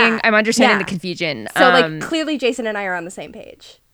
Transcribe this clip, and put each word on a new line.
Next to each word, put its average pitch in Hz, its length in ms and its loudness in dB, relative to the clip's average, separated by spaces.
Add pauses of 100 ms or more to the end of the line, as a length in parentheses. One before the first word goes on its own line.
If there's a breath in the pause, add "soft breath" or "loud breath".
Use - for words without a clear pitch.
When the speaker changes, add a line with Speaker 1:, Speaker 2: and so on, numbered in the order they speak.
(180)
Speaker 1:
that. - 60 -6
Speaker 2:
I'm 220 120 2
understanding 220 420 4
Speaker 1:
Yeah. 190 60 -2
Speaker 2:
the - 60 -10
confusion. 170 580 -6 (100)
Speaker 1:
So, 185 120 6
like, 175 160 6
Speaker 2:
Um, 156 140 -6
Speaker 1:
clearly 311 380 -4
Jason 240 300 -2
and 214 100 -4
I 202 60 -6
are 185 100 -4
on 170 100 -6
the 170 80 -12
same - 200 -14
page. - 480 -20 (140)